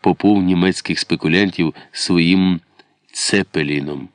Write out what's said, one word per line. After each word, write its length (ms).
Попов 420
німецьких 560
спекулянтів 760
своїм 680
цепеліном. 1040